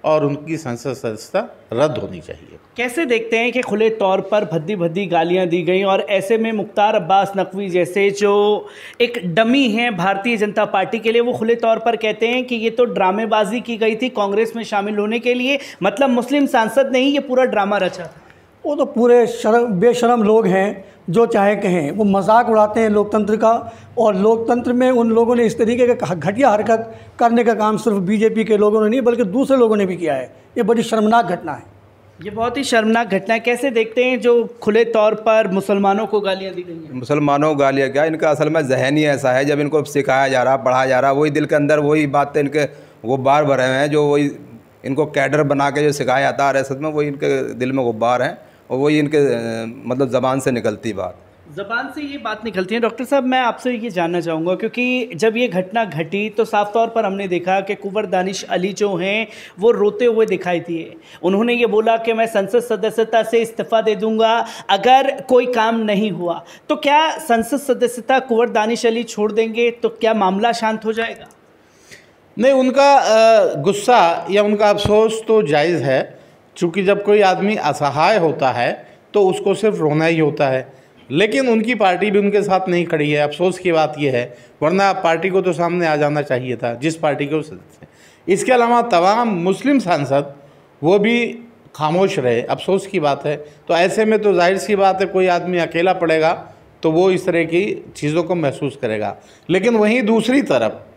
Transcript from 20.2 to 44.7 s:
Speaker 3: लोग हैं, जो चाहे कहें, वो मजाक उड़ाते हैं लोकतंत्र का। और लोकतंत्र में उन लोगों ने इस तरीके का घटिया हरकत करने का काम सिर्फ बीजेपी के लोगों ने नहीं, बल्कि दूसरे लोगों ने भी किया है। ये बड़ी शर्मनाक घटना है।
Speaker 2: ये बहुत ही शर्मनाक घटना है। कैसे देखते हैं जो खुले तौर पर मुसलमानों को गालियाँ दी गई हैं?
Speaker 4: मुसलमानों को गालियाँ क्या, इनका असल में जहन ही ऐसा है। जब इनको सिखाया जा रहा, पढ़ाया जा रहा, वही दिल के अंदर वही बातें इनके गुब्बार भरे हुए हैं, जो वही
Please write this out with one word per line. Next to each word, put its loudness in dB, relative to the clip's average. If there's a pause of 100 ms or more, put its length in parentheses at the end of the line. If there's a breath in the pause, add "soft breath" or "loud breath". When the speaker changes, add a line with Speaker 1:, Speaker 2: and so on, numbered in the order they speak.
Speaker 3:
लोग 4
हैं, 0 (240 loud breath)
जो 4
चाहे 2
कहें, -2
वो -2
मजाक 4
उड़ाते 2
हैं 2
लोकतंत्र 0
का। 0 (240 loud breath)
और 2
लोकतंत्र 0
में 2
उन 2
लोगों 2
ने 2
इस -2
तरीके 2
का -2
घटिया 0
हरकत 0 (200 loud breath)
करने 4
का 2
काम 0
सिर्फ 0
बीजेपी 0
के 2
लोगों 2
ने 2
नहीं, 0
बल्कि 0
दूसरे 0
लोगों 4
ने 2
भी -4
किया -2
है। -8 (220 soft breath)
ये 0
बड़ी 2
शर्मनाक 2
घटना -6
है। -16 (460)
Speaker 2:
ये -12
बहुत -4
ही -4
शर्मनाक 2
घटना -2
है। 0
कैसे -2
देखते 0
हैं 0
जो 2
खुले 2
तौर 2
पर 2
मुसलमानों 0
को -2
गालियाँ -4
दी -10
गई -14
हैं? -14
Speaker 4:
मुसलमानों 0
को 0
गालियाँ 2
क्या, 0
इनका -2
असल 0
में 0
जहन 2
ही 2
ऐसा 0
है। 2
जब 0
इनको 0
सिखाया 0
जा 2
रहा, 2
पढ़ाया 0
जा 2
रहा, 2
वही 0
दिल 0
के 0
अंदर 2
वही 2
बातें 0
इनके 0 (420 loud breath)
गुब्बार 2
भरे 2
हुए 0
हैं, 0
जो 2
वही 2 (540)